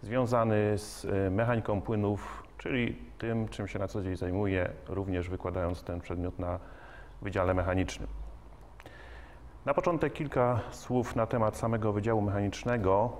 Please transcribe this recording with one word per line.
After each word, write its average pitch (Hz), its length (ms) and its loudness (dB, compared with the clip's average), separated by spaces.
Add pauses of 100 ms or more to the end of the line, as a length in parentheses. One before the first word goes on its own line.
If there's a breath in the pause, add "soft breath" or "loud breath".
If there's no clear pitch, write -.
związany 110 760 4
z, - 260 -10
e, 98 260 2
mechaniką 110 520 2
płynów, 104 600 0 (160)
czyli 120 380 0 (220)
tym, 113 300 -2
czym 104 200 -6
się 101 100 -6
na 98 100 -2
co 104 140 -4
dzień 92 140 -2
zajmuję, 92 540 2 (180)
również 92 400 -2
wykładając 90 540 -2
ten 87 180 -4
przedmiot 87 380 -4
na 87 200 -2 (640 loud breath)
Wydziale 92 320 2
Mechanicznym. 92 540 2 (1600 loud breath)
Na 139 100 2
początek 170 380 2
kilka 123 480 2 (100)
słów - 460 0
na 113 100 4
temat 110 300 2
samego 113 360 2
Wydziału 104 300 4
Mechanicznego. 101 960 2